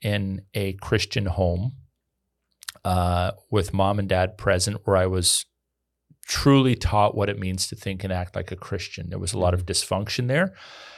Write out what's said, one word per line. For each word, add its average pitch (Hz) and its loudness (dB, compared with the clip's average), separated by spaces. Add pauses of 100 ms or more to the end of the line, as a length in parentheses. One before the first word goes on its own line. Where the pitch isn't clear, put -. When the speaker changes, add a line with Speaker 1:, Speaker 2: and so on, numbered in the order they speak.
Speaker 1:
in 98 -2 (100)
a 98 -2
Christian 101 -2
home, 90 0 (1120)
uh, 90 2 (200)
with 98 0
mom 98 2
and 98 -2
dad 92 0
present 101 0
where 98 4
I 92 4
was 92 0 (800)
truly 131 4
taught 104 2
what 101 0
it 101 -2
means 92 -4
to - -10
think 98 -8
and 95 -4
act 90 -6
like 90 -6
a - -10
Christian. 87 -8
There 95 -6
was 90 -4
a 101 -4
lot 90 4
of 92 0
Speaker 2:
Mm-hmm. 92 -4 (220)
Speaker 1:
dysfunction 104 -2
there. 175 0 (420)